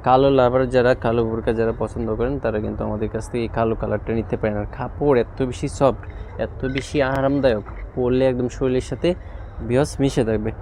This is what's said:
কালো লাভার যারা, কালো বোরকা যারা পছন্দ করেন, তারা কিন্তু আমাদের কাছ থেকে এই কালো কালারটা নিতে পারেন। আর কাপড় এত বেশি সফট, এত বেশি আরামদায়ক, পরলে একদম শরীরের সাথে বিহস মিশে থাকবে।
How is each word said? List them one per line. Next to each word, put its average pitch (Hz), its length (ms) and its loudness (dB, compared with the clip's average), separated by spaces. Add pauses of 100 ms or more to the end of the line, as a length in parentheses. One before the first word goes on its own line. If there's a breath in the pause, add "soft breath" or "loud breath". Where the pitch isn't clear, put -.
কালো 131 260 6
লাভার 131 380 4
যারা, 123 260 4
কালো 120 300 0
বোরকা 113 280 2
যারা 113 260 2
পছন্দ 113 300 -4 (100)
করেন, 127 200 0
তারা 110 220 0
কিন্তু 107 240 -4
আমাদের 107 240 -2
কাছ 110 180 -6
থেকে 120 160 -4
এই 110 160 -4
কালো 113 160 2
কালারটা 107 380 -4
নিতে 113 240 -2
পারেন। 107 200 -2
আর 104 200 -4
কাপড় 131 440 0
এত - 220 -4
বেশি 131 260 -4
সফট, 135 340 2 (360 loud breath)
এত - 220 -6 (140)
বেশি 139 280 -6
আরামদায়ক, 135 640 2 (300)
পরলে 127 360 2
একদম 123 180 -2
শরীরের 127 420 -2
সাথে 143 180 -2 (600 loud breath)
বিহস 131 300 2
মিশে 135 260 2
থাকবে। 110 260 0 (120)